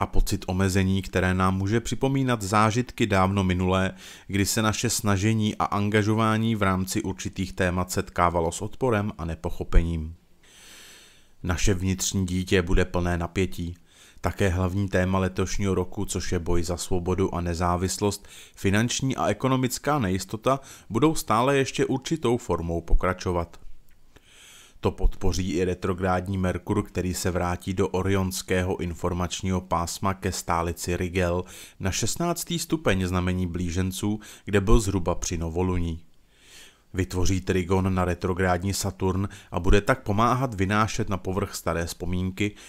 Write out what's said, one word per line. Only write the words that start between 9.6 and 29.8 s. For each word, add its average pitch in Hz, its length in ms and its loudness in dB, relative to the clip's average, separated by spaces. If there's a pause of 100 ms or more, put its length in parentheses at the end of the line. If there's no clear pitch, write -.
Naše 92 320 2
vnitřní 95 520 0
dítě 92 360 2
bude 90 220 4
plné 87 340 0
napětí. 87 580 -4 (440)
Také 95 280 0
hlavní 92 400 0
téma 92 300 2
letošního 95 560 0
roku, 90 300 -2
což - 280 -4
je 92 60 0
boj 110 240 2
za 90 140 -2
svobodu 92 580 2
a 87 60 -2
nezávislost, 87 880 0 (260)
finanční 117 640 0
a 80 100 0
ekonomická 131 720 0
nejistota, 113 640 -2 (300)
budou 143 240 2
stále 127 420 2
ještě 135 300 0
určitou 127 500 -2
formou 85 440 -4
pokračovat. 90 800 0 (1200)
To 101 100 0
podpoří 92 640 2
i 87 120 2
retrográdní 92 720 -2
Merkur, 92 440 0
který 90 320 -4
se 92 160 -2
vrátí 87 440 -2
do 95 140 0
orionského 92 880 0
informačního 87 840 -2
pásma 90 540 -2